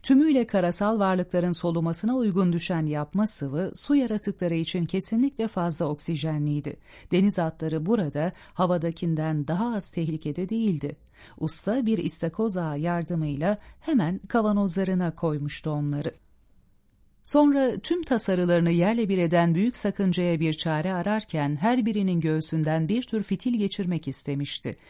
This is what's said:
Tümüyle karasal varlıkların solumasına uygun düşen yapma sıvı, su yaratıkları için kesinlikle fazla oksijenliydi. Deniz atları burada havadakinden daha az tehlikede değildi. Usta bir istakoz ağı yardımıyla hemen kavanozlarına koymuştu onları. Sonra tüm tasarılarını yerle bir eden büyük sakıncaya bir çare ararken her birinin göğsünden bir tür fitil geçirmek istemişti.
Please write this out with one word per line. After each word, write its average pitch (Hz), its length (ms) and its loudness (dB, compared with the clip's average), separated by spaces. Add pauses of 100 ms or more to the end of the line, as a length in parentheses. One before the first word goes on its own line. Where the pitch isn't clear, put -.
Tümüyle 269 440 6
karasal 202 520 0
varlıkların 185 540 2
solumasına 170 640 0
uygun 196 360 2
düşen 165 340 0
yapma 151 400 -2
sıvı, 156 480 -4
su - 200 0
yaratıkları 214 600 0
için 165 320 -2
kesinlikle 226 640 0
fazla 175 380 -2
oksijenliydi. 147 920 -2 (360)
Deniz 185 260 4
atları 160 480 -2
burada 175 460 0 (220)
havadakinden 165 920 0
daha 214 260 -2
az 202 160 -6
tehlikede 160 580 -4
değildi. 185 480 -2 (420)
Usta 208 480 0
bir 220 120 2
istakoz 180 580 -2
ağı 160 220 -2
yardımıyla 165 800 -2 (220)
hemen 196 380 0
kavanozlarına 190 960 0
koymuştu 151 560 -4
onları. 147 440 -4 (1080)
Sonra 277 540 4
tüm 339 260 -2
tasarılarını 180 680 2
yerle 196 380 2
bir 190 100 2
eden 170 360 4
büyük 208 220 0
sakıncaya 180 640 0
bir 160 140 0
çare 160 380 -2
ararken 170 640 -2
her 226 300 2
birinin 196 340 0
göğsünden 156 680 0
bir 226 140 0
tür 220 200 -4
fitil 233 360 -2
geçirmek 180 500 -2
istemişti. 139 680 -6 (140)